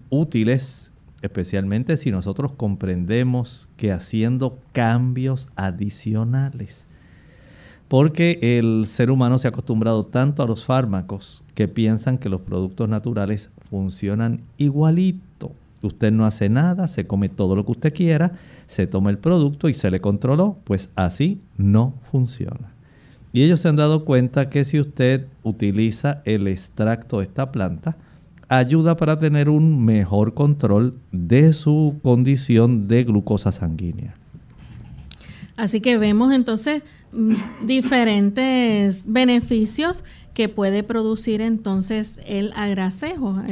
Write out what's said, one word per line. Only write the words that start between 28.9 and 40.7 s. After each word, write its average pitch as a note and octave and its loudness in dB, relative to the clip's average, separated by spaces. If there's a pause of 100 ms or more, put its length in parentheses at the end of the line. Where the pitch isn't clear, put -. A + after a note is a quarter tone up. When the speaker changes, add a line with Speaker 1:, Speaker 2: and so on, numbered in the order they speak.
Speaker 1:
para D#3 0
tener D3 2
un D3+ 4
mejor G#2+ 2
control B2 2 (180)
de C3 6
su D3+ 2
condición B2 4
de A#2+ 4
glucosa G#2 0
sanguínea. E2+ -6 (1400)
Speaker 2:
Así A3 -2
que A#3+ 2
vemos G#3+ 4
entonces, B3+ 0 (300)
mm, A3 2 (320)
diferentes A3+ 2
beneficios B3 0 (300)
que A3 0
puede G3+ -2